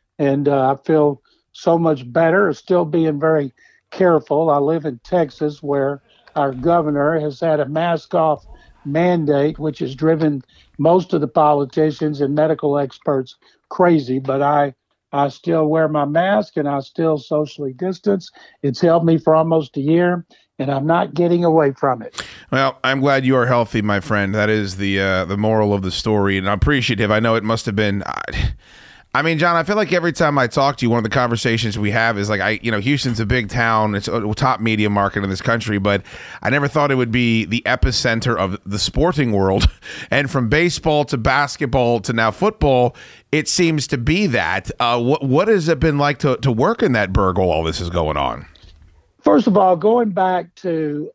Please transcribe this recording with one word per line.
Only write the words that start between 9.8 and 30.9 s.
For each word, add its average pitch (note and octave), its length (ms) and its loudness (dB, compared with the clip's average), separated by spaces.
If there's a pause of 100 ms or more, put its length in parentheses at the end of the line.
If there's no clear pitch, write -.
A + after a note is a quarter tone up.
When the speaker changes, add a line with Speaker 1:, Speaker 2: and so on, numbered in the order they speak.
Speaker 1:
has C3+ 160 -6
driven D#3 480 0 (340)
most E3+ 340 2
of D#3 100 0
the D3 60 -2
politicians D3+ 920 0
and C#3+ 160 0
medical D3+ 420 0
experts C3+ 560 -4 (340)
crazy. D3 520 2
But C3+ 220 -2
I, C#3+ 320 2 (400)
I C#3+ 140 0
still D#3+ 380 -2
wear D#3+ 220 2
my D3+ 180 -2
mask, F#3 500 0
and D3 100 -2
I C#3+ 140 -2
still D#3+ 380 -2
socially D3 560 -4
distance. F#3+ 560 -4 (320)
It's C#3 180 -2
held E3 240 4
me E3 140 4
for D#3+ 160 2
almost D#3 420 2
a C#3+ 60 -2
year, E3+ 420 0 (340)
and C3+ 120 -4
I'm C#3 160 -2
not E3 260 0
getting F3 320 2
away D#3+ 280 4
from B2+ 280 -2
it. - 240 -14 (260)
Speaker 2:
Well, C3+ 320 0
I'm C3 180 0
glad C3+ 260 2
you C3 100 4
are B2 80 2
healthy, A#2 380 0
my G#2 180 0
friend. G2+ 340 -2
That G#2+ 140 0
is G2+ 300 -2
the, G2 220 0
uh, F#2+ 260 0
the G2 100 -4
moral G#2+ 380 2
of G2 80 -2
the F#2 80 -4
story, G2 480 0
and F#2+ 100 -4
I'm G2+ 60 0
appreciative. A2+ 560 0
I G#2+ 100 2
know A2+ 140 2
it A2 100 0
must A2+ 220 -2
have G#2 100 -4
been, G2+ 280 0
uh, - 180 -8 (920)
I B2+ 60 2
mean, D#3+ 180 0
John, E3+ 180 2
I E3 60 2
feel G3+ 140 -2
like G#3 160 0
every F3 200 0
time D3 260 0
I B2+ 80 2
talk C#3 320 0
to B2+ 80 0
you, A#2 40 2